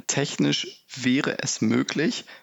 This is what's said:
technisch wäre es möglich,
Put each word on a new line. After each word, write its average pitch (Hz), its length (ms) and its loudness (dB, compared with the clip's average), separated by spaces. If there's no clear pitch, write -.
technisch - 760 0
wäre 127 400 2
es - 200 -4
möglich, 127 640 0